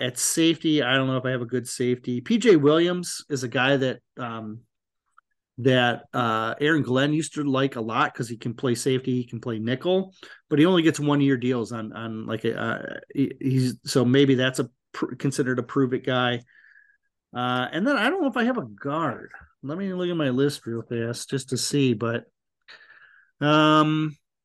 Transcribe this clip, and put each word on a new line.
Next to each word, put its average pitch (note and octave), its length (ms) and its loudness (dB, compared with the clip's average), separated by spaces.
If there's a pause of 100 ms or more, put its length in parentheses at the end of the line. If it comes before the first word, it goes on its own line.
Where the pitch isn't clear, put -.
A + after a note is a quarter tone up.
at B2 180 -4
safety, D#3+ 640 2
I B2 140 2
don't C3+ 100 2
know C3 100 0
if C3 80 -2
I B2+ 60 -2
have B2+ 120 -2
a A#2 40 -6
good A#2+ 220 -4
safety. B2 520 -2
P A3 180 2
J G#3 180 8
Williams E3+ 720 2
is B2+ 160 -4
a B2+ 40 -6
guy C3 280 2
that, B2+ 240 -2 (160)
um, A2+ 460 -10 (960)
that, B2 540 2
uh, A2+ 480 0
Aaron D3+ 220 2
Glenn C3 300 2
used D3+ 220 -4
to D3+ 100 -4
like C3+ 320 0
a A#2+ 40 -4
lot A2+ 340 0
'cause A#2 140 -6
he A#2 80 -10
can A#2 180 -8
play A#2+ 200 -2
safety, C3 400 -2
he B2 100 -2
can A#2 160 -12
play A2+ 200 -6
nickel, F3 520 -2 (360)
but D3 100 2
he D#3 80 8
only F3+ 160 4
gets D#3+ 160 2
one-year C#3+ 380 2
deals A#2+ 340 -2
on, A2 220 -8
on, A2+ 340 -10
like, A2 180 -6
a, A2+ 140 -2
uh, - 380 -6 (180)
he, C#3 260 0
he's, B2+ 440 0
so B2+ 200 2
maybe C3+ 300 6
that's B2+ 240 0
a B2 120 -4 (220)
pr-, - 220 -6
considered B2+ 460 -2
a - 20 -2
prove B2+ 300 0
it B2+ 120 -4
guy. B2 380 0 (920)
Uh, B2 380 -2
and F3 160 -4
then C#4+ 100 0
I A3+ 140 2
don't F#4+ 120 -2
know C#4 60 0
if A#3+ 80 -4
I A#3 80 0
have B3 140 0
a D#3+ 60 -4
guard. C#3 680 -6 (320)
Let D3 160 -8
me G3 140 -4
look F3+ 160 -4
at F3 80 -2
my D3 140 0
list C#3 360 0
real A2+ 160 -6
fast A#2 480 -6
just C3+ 200 -6
to C3 60 -2
see, C3+ 380 0
but, A#2 300 -4 (1160)
um, D#3 760 4 (280)